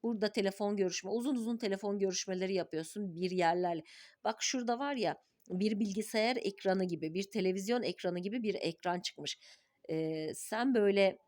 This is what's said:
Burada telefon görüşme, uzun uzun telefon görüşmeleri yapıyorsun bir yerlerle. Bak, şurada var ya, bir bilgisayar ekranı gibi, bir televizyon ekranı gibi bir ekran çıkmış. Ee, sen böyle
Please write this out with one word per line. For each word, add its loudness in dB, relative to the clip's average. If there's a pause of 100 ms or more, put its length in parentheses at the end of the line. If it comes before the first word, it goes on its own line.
Burada 0
telefon 0
görüşme, 0
uzun 0
uzun -2
telefon -2
görüşmeleri 0
yapıyorsun -4
bir 0
yerlerle. 2 (400)
Bak, -2
şurada 0
var -2
ya, 0 (320)
bir 0
bilgisayar 0
ekranı 0
gibi, -2
bir -4
televizyon 0
ekranı -2
gibi -4
bir 0
ekran -2
çıkmış. -8 (500)
Ee, -2
sen 0
böyle 6